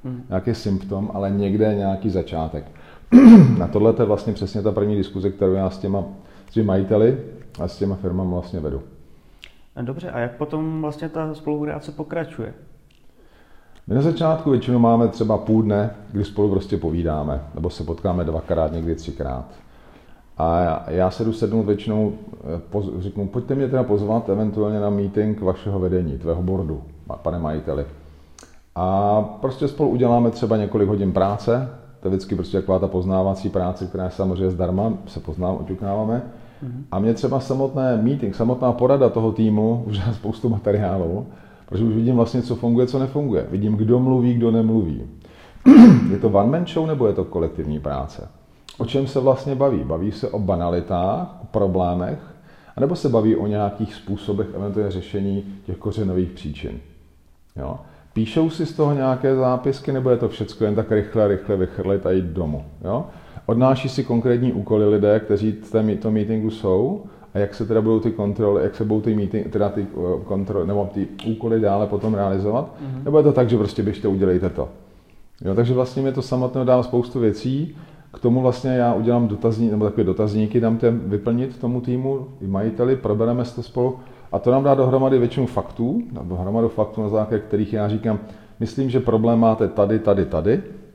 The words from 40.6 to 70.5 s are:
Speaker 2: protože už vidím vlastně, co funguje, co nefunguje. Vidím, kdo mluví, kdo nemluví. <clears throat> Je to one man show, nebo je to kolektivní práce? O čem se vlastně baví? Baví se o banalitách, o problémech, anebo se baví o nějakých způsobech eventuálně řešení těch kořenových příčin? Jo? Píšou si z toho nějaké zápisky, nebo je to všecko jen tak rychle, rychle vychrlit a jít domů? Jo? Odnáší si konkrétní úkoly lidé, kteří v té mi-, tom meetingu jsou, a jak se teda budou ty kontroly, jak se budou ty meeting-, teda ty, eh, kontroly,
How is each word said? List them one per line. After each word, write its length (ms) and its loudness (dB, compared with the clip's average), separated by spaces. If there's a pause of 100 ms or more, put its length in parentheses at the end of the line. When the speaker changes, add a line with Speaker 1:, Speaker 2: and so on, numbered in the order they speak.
Speaker 2:
protože 180 -2
už 120 2
vidím 200 2
vlastně, 260 2
co 140 -2
funguje, 320 2
co 120 -2
nefunguje. 520 -2
Vidím, 260 0
kdo 220 4
mluví, 340 2
kdo 180 2
nemluví. 500 2 (640)
<clears throat> 460 12
Je 60 0
to 120 2
one 220 4
man 160 0
show, 200 -2
nebo 200 0
je 60 2
to 120 -2
kolektivní 540 -4
práce? 480 -8 (500)
O 80 -4
čem 220 -2
se 120 -2
vlastně 360 0
baví? 280 0
Baví 280 -4
se 180 -8
o 100 -4
banalitách, 1040 -2
o 20 -14
problémech, 760 -2 (560)
anebo 200 0
se 140 -4
baví 260 4
o 120 -2
nějakých 480 -4
způsobech 600 -6
eventuálně 360 -4
řešení 520 -4 (220)
těch 120 -8
kořenových 540 -2
příčin? 480 -12 (760)
Jo? 240 -10 (340)
Píšou 360 0
si 160 -4
z 80 -10
toho 200 0
nějaké 420 0
zápisky, 580 0
nebo 160 0
je 80 4
to 120 -2
všecko 340 -6
jen 120 2
tak 160 -2
rychle, 360 2
rychle 300 0
vychrlit 480 -2
a 60 2
jít 140 2
domů? 380 -4 (200)
Jo? 220 -4 (400)
Odnáší 440 2
si 140 -4
konkrétní 500 2
úkoly 360 2
lidé, 300 4
kteří 320 0
v 200 -12
té 120 2
mi-, 140 0
tom 160 -2
meetingu 360 0
jsou, 540 0 (300)
a 60 -2
jak 160 -2
se 100 -4
teda 160 2
budou 180 4
ty 120 -2
kontroly, 520 0
jak 120 -2
se 100 -4
budou 160 0
ty 140 0
meeting-, 340 -2
teda 200 0
ty, 180 -4 (100)
eh, 280 -2
kontroly, 420 -4